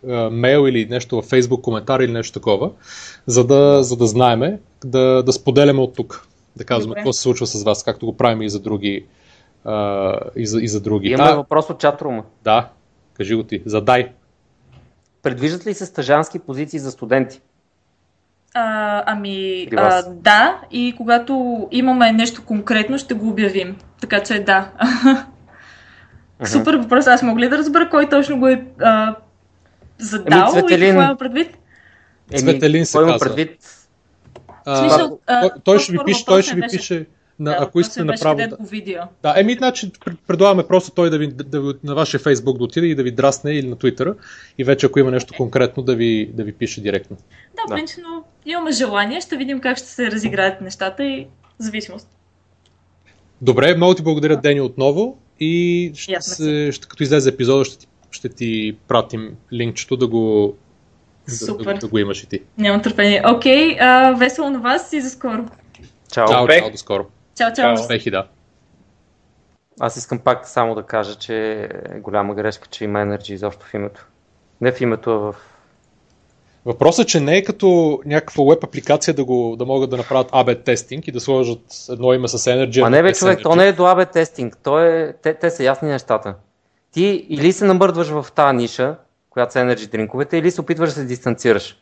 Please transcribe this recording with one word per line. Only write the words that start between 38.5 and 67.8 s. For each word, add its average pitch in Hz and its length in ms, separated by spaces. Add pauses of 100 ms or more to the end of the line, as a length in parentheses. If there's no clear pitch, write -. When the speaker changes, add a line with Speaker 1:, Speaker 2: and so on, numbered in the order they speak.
Speaker 2:
го 220 80
видя. 185 440 (140)
Speaker 1:
Да, 151 140
еми, 208 180
значи, 247 400
пред-, - 260
предлагаме 185 440
просто 185 260
той 170 200
да 156 80
ви, 151 100
да, 135 160
да 139 180
ви, 139 100 (120)
на 143 100
вашия 147 260
Facebook 127 380
да 123 60
отиде 165 220
и 160 80
да 135 80
ви 123 80
драсне 135 420
или 139 160
на 117 80
Twitter-а 135 380 (440)
и 131 60
вече, 135 220
ако 139 120
има 131 120
нещо 127 260
конкретно, 123 460
да 127 120
ви, 113 400
да 113 100
ви 104 80
пише 110 280
директно. 98 360 (400)
Speaker 2:
Да, 453 100
Speaker 3:
Да. - 80
Speaker 2:
принципно 330 340 (380)
имаме 330 260
желание, 220 480
ще 339 160
видим 269 240
как 254 180
ще - 100
се 240 220
разиграят 196 500
нещата 190 440
и 269 220 (320)
зависимост. 214 500 (1300)
Speaker 1:
Добре, 131 360
много 180 180
ти 180 80
благодаря, 156 340
Дени, 143 240
отново 143 580 (220)
и 175 540
ще - 180
Speaker 2:
И - 20
аз 160 120
Speaker 1:
се, - 180
Speaker 2:
мерси. 147 280
Speaker 1:
ще, - 160
като - 140
излезе 135 280
епизода, 131 340
ще - 140
ти, - 80 (240)
ще - 180
ти 110 480 (100)
пратим 110 500 (160)
линкчето 117 440
да 123 100
го, 110 480 (720)
да, 127 80
Speaker 2:
Супер. 113 280
Speaker 1:
да, 196 100
да 117 140
го 110 100
имаш 101 240
и - 60
ти. 101 120 (180)
Speaker 2:
Нямам 208 240
търпение. 208 440
Окей, 269 520
а, 254 340
весело 254 380
на 269 100
вас 247 320
и 302 80
за 262 100
скоро. 233 340 (640)
Speaker 3:
Чао. 117 200
Speaker 1:
Чао, 123 140
Speaker 4:
Успех. 151 160
Speaker 1:
чао, 113 120
до - 80
скоро. 98 280 (300)
Speaker 2:
Чао, 233 120
чао. 226 180
Speaker 4:
Чао. 117 80
Speaker 1:
Успехи, 113 360